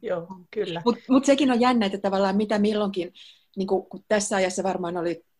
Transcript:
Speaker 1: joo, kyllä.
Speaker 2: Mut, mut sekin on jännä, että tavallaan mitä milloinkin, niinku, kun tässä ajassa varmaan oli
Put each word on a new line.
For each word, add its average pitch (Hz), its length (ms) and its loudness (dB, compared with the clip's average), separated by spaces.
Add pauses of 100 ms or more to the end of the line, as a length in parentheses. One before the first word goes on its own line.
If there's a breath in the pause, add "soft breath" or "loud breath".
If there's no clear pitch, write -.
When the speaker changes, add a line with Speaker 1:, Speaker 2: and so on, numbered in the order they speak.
Speaker 1:
joo, 180 260 -6 (240)
kyllä. 185 340 -6
Speaker 2:
Mut, 233 120 2 (120)
mut 262 160 4
sekin 277 260 4
on 233 100 2
jännä, 247 240 2
että 196 120 -4
tavallaan 196 400 0
mitä 214 220 0
milloinkin, 202 540 -2 (440 loud breath)
niinku, 190 260 0
kun - 240 -18
tässä 208 280 0
ajassa 190 280 0
varmaan 180 340 -4
oli 170 280 -4 (140)